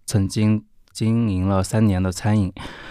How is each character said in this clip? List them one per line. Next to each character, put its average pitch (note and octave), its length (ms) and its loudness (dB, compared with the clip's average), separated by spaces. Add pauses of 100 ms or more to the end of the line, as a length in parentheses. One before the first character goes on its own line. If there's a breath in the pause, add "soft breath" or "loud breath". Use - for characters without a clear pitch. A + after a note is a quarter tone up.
曾 G2 200 0
经 G#2+ 380 0 (280)
经 A2+ 360 0
营 F#2+ 180 0
了 G2 160 2
三 A2+ 240 2
年 F#2 160 2
的 F#2 80 0
餐 G#2 280 0
饮， F#2 120 0 (400 loud breath)